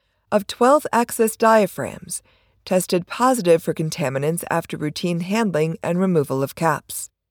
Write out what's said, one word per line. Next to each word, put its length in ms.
of 160
twelve 460
access 420
diaphragms 880
tested 420
positive 540
for 120
contaminants 760
after 280
routine 420
handling 640
and 160
removal 420
of 140
caps. 540